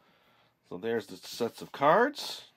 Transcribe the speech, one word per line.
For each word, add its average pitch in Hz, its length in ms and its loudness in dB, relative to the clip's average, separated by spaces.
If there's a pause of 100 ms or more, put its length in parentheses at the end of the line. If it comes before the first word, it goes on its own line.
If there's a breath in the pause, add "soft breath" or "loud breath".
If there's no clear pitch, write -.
(680 soft breath)
So 92 80 -10
there's 110 300 -2
the 95 100 -14
sets - 460 -6
of 85 80 -14
cards. 208 760 2 (100)